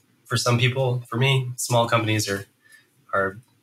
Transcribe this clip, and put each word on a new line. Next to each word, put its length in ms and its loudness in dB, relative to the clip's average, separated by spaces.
for 120 -4
some 220 2
people, 500 0
for 80 -6
me, 400 0
small 320 0
companies 400 0
are, 180 -4
are 240 -2